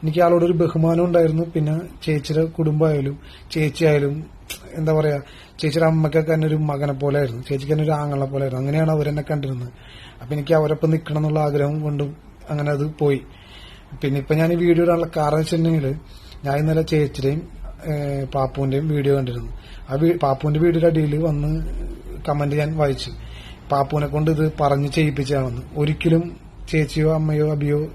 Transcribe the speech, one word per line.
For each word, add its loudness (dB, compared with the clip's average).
എനിക്ക് 0
ആളോടൊരു 4
ബഹുമാനം 2
ഉണ്ടായിരുന്നു. 4
പിന്നെ 0
ചേച്ചിയുടെ 0
കുടുംബമായാലും 0
ചേച്ചിയായാലും, 2
എന്താ 0
പറയാ, 0
ചേച്ചിയുടെ 2
അമ്മയ്ക്കൊക്കെ 2
എന്നെ 2
ഒരു 2
മകനെ -2
പോലെ 2
ആയിരുന്നു, -2
ചേച്ചിക്ക് -2
എന്നെ 2
ഒരു 2
ആങ്ങളെ -2
പോലെ -2
ആയിരുന്നു. -2
അങ്ങനെയാണ് 2
അവരെന്നെ -2
കണ്ടിരുന്നത്. -4
അപ്പൊ -8
എനിക്ക് 2
അവരൊപ്പം 2
നിൽക്കണം -2
എന്നുള്ള 0
ആഗ്രഹം 0
കൊണ്ടും -2
അങ്ങനെ -2
അത് -2
പോയി. 2
പിന്നെ 0
ഇപ്പൊ 0
ഞാൻ 4
ഈ 0
വീഡിയോ 6
ഇടാനുള്ള 2
കാരണം 2
വെച്ചിട്ടുണ്ടെങ്കിൽ, 2
ഞാൻ 0
ഇന്നലെ 2
ചേച്ചിയുടെയും, 0
ഏഹ്, -4
പാപ്പുവിന്റെയും 0
വീഡിയോ 2
കണ്ടിരുന്നു. -6
ആ -6
വീ-, 2
പാപ്പുവിന്റെ 0
വീഡിയോയുടെ 4
അടിയിൽ 2
വന്ന് 0
കമന്റ് 0
ഞാൻ -2
വായിച്ചു, -2
പാപ്പുവിനെ 0
കൊണ്ട് 2
ഇത് 0
പറഞ്ഞ് 2
ചെയ്യിപ്പിച്ചതാണെന്ന്. 0
ഒരിക്കലും 2
ചേച്ചിയോ 0
അമ്മയോ 0
അബിയോ 0